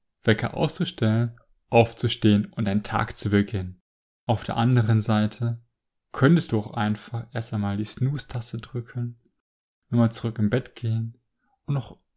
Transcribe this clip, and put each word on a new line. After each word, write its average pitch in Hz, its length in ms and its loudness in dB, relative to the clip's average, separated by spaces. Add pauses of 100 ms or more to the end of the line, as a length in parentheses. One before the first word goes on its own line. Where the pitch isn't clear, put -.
(240)
Wecker - 300 0
auszustellen, 117 840 -2 (320)
aufzustehen 113 840 4
und 107 160 -2
deinen 104 140 0
Tag 107 340 -2
zu 104 140 -4
beginnen. 101 500 0 (440)
Auf 110 200 -2
der - 100 -6
anderen 117 460 4
Seite 110 600 -2 (520)
könntest 151 400 4
du 107 60 2
auch - 120 -8
einfach 110 600 -4
erst 117 200 -8
einmal 101 220 -2
die 104 80 -4
Snooze-Taste 123 760 -6
drücken, 120 600 -10 (720)
nochmal 117 240 4
zurück 113 260 -6
im 104 100 2
Bett - 280 -4
gehen 113 400 -4 (480)
und 143 100 -2
noch - 240 -8 (180)